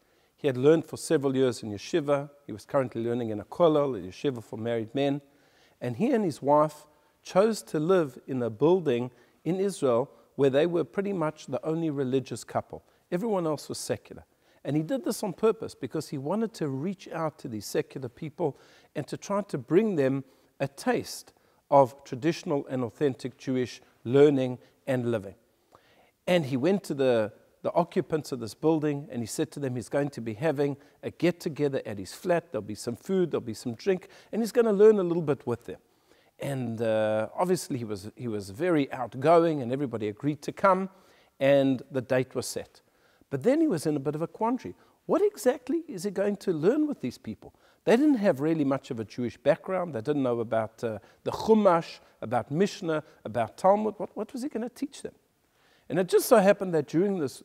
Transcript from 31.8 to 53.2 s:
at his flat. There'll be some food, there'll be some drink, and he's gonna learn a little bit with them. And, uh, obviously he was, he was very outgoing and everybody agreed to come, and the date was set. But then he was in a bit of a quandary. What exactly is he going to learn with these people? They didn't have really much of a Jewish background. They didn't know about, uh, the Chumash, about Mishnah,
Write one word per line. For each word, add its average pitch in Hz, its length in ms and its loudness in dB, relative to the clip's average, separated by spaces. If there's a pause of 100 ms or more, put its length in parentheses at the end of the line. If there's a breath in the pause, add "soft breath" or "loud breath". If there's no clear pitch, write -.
at 104 140 -8
his 92 140 -10
flat. 170 380 -2
There'll 107 120 -4
be 104 120 -10
some 120 200 -6
food, 180 360 0
there'll 120 100 -2
be 113 120 -6
some 117 220 -8
drink, 185 320 -2 (240 loud breath)
and 214 100 -2
he's 214 100 -2
gonna 226 220 2
learn 208 260 8
a 185 40 2
little 170 200 0
bit 143 220 -2
with 117 200 -4
them. - 140 -12 (600 soft breath)
And, 123 420 -4
uh, 110 460 2 (100)
obviously 180 400 0
he 120 80 -6
was, 104 300 -8
he 123 120 -8
was 101 220 -6
very 147 420 0
outgoing 151 720 2
and 117 100 -4
everybody 117 360 -4
agreed 139 360 -4
to 151 80 -8
come, 190 380 2 (500 soft breath)
and 135 520 4
the 131 100 -2
date 131 320 -2
was 123 140 -6
set. - 340 -12 (480 soft breath)
But 135 140 -6
then 277 180 4
he 320 60 2
was 175 180 -2
in 151 100 0
a 147 40 -2
bit 143 160 -4
of 151 60 -6
a 165 60 -4
quandary. 226 460 -4 (320 soft breath)
What 294 160 0
exactly 320 680 0
is 185 160 -10
he 202 80 -4
going 196 260 0
to - 140 -2
learn 226 360 2
with 277 140 -6
these 123 160 -6
people? - 360 -12 (320 soft breath)
They 185 100 6
didn't 285 220 6
have 180 240 2
really 156 240 2
much 135 260 -2
of 113 80 -6
a 110 60 -6
Jewish 120 320 -6
background. 175 580 0
They 113 60 -6
didn't 147 200 0
know 120 200 0
about, 113 420 -4
uh, 110 160 -4 (240 soft breath)
the 120 80 -6
Chumash, 202 680 4 (220 soft breath)
about 117 300 -2
Mishnah, 160 520 -2 (220 soft breath)